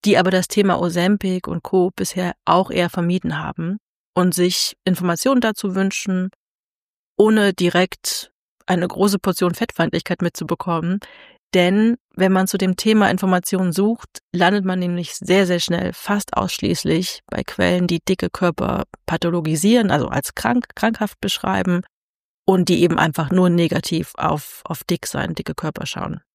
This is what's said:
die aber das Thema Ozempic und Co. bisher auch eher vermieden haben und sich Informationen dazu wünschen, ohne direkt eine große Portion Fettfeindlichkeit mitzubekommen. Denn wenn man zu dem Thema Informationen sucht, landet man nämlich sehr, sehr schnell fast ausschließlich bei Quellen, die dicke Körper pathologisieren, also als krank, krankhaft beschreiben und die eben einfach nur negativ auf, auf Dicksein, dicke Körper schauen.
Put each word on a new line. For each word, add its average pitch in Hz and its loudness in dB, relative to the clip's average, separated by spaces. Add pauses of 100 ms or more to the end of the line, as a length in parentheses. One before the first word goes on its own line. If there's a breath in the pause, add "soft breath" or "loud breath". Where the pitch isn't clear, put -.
die 202 6
aber 185 4
das 185 0
Thema 196 2
Ozempic 180 0
und 160 -6
Co. 185 2
bisher 180 -4 (100)
auch 175 2
eher 175 0
vermieden 170 -2
haben 165 -6 (360)
und 180 2
sich 180 0
Informationen 180 2
dazu 208 -2
wünschen, 190 -2 (840)
ohne 208 6
direkt - -2 (320)
eine 175 0
große 196 0
Portion 180 0
Fettfeindlichkeit - -4
mitzubekommen. 170 -2 (540 loud breath)
Denn 202 4 (200)
wenn 185 4
man 190 2
zu 196 -2
dem 185 2
Thema 220 4
Informationen 185 0
sucht, 208 -2 (140)
landet 185 2
man 185 0
nämlich 175 -4
sehr, 190 2
sehr 175 0
schnell - -2
fast - -4
ausschließlich - -2
bei - -6
Quellen, 180 0
die 170 0
dicke 180 -2
Körper - -2 (220)
pathologisieren, 170 2
also 143 0
als - -6
krank, 240 0 (100)
krankhaft 220 -2
beschreiben 185 -2 (640)
und 185 4
die 180 2
eben 170 2
einfach 151 0
nur 180 4
negativ 165 0
auf, - -4
auf - -8
Dicksein, 160 -4
dicke - -8
Körper - -8
schauen. - -8 (160)